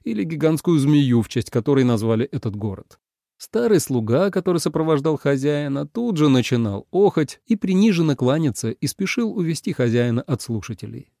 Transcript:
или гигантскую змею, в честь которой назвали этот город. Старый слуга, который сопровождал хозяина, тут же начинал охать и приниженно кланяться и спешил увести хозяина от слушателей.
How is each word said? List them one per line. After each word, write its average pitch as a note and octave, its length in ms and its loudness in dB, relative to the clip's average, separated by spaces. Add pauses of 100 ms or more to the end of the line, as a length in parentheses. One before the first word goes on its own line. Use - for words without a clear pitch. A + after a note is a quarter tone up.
или G#3+ 220 -4
гигантскую D#3+ 540 0
змею, C3+ 420 4
в G#2 80 -2
честь - 200 -4
которой C3+ 360 2
назвали A2+ 400 0
этот A2 320 -6
город. G2+ 420 -10 (420)
Старый A3 380 2
слуга, C3 520 0
который F3+ 260 0
сопровождал D#3 580 0
хозяина, C#3+ 720 -2
тут A3+ 300 -4
же D3+ 100 4
начинал A#2 640 0
охать F3 560 2
и A3+ 80 2
приниженно F#3 600 2
кланяться B2+ 520 0
и - 160 -8
спешил G#3+ 460 -4
увести E3 400 -4
хозяина A#2+ 500 0
от C3 200 -4
слушателей. A2 800 -10